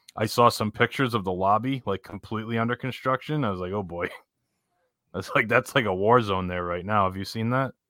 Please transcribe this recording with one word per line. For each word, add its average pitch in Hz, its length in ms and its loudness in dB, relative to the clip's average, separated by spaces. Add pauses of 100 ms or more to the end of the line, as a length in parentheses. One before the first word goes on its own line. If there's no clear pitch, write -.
(180)
I 110 100 0
saw 120 220 6
some 107 220 0
pictures 120 440 0
of 104 100 -2
the 95 80 0
lobby, 110 520 0
like, 98 180 -4
completely 110 560 -6
under 117 160 -2
construction. 131 680 -4
I 104 60 0
was 90 100 -4
like, 90 120 -6
"Oh 104 100 -2
boy." 87 260 -6
<laughs> - 1040 -20
That's 92 220 -6
like, 127 120 2
that's 117 280 2
like 131 100 2
a 95 100 2
war 110 260 6
zone 95 260 0
there 90 180 -4
right 87 200 -4
now. 104 200 2
Have 92 120 -2
you 98 80 -6
seen 113 260 -2
that? 127 220 -2 (160)